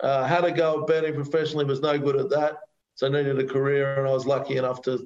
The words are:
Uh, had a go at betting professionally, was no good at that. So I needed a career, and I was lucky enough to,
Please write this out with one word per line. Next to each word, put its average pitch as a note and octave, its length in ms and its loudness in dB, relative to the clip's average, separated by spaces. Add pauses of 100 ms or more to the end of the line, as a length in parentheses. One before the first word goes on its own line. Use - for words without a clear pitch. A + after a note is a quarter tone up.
Uh, C3+ 240 0
had E3+ 200 2
a F3 60 2
go D#3 300 0
at C#3+ 80 -4
betting D#3+ 260 2
professionally, D3+ 500 0
was C3+ 160 -2
no D3 160 2
good C#3 200 0
at C3+ 140 0
that. D3+ 260 0 (400)
So C3 100 0
I C#3 40 2
needed C#3 280 0
a C3 60 2
career, C#3 560 0
and C3+ 80 0
I C3+ 40 2
was C3 140 0
lucky C3+ 300 0
enough B2+ 260 -2
to, C3 240 -2